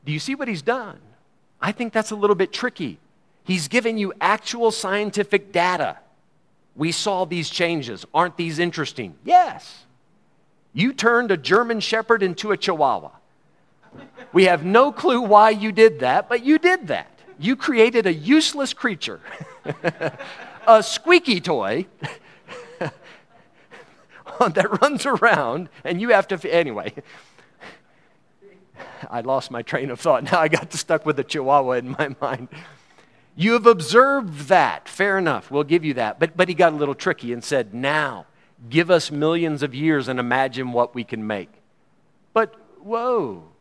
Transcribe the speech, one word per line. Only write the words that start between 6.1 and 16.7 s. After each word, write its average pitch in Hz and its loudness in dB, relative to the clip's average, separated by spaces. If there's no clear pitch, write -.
"We 156 -4
saw 185 -2
these 165 -6
changes. 147 -4
Aren't 170 0
these 165 -6
interesting?" 135 -6
Yes. - -6
You 226 -2
turned 233 2
a 180 2
German 214 0
Shepherd 220 0
into 190 -4
a 190 0
Chihuahua. 135 -2
We 185 8
have 175 2
no 226 4
clue 254 0
why 208 8
you 214 -2
did 208 6
that, 131 0
but 240 -2
you 302 4
did 349 2